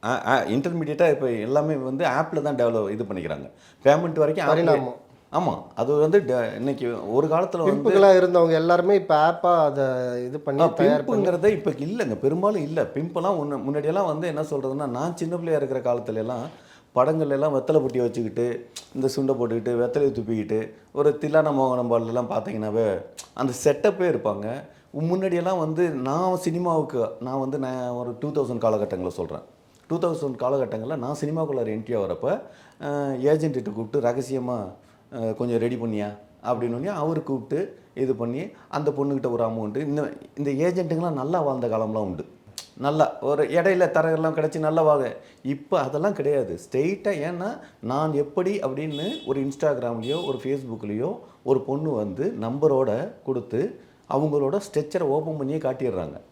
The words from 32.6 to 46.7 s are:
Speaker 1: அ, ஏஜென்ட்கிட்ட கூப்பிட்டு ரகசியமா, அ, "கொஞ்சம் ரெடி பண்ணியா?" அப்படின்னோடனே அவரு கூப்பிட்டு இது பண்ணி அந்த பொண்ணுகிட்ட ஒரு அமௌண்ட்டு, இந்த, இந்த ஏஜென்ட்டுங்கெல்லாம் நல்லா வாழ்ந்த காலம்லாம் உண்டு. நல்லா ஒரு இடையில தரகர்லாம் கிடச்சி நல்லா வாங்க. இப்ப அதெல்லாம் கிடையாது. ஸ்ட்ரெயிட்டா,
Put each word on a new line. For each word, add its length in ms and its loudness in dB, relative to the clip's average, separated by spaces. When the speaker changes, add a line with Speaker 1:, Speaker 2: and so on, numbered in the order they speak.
Speaker 1:
அ, 80 -6
ஏஜென்ட்கிட்ட 500 2
கூப்பிட்டு 360 -2
ரகசியமா, 600 -4
அ, 180 -4
"கொஞ்சம் 260 0
ரெடி 180 0
பண்ணியா?" 400 -4
அப்படின்னோடனே 420 -2
அவரு 360 -2
கூப்பிட்டு 560 -4
இது 200 0
பண்ணி 320 -4
அந்த 220 0
பொண்ணுகிட்ட 420 0
ஒரு 120 2
அமௌண்ட்டு, 320 -2
இந்த, 360 -2
இந்த 140 -2
ஏஜென்ட்டுங்கெல்லாம் 600 0
நல்லா 280 -2
வாழ்ந்த 260 0
காலம்லாம் 380 0
உண்டு. 200 -6
நல்லா 440 2
ஒரு 240 2
இடையில 460 4
தரகர்லாம் 440 2
கிடச்சி 240 -2
நல்லா 240 2
வாங்க. 340 4
இப்ப 380 0
அதெல்லாம் 320 0
கிடையாது. 460 0
ஸ்ட்ரெயிட்டா, 400 0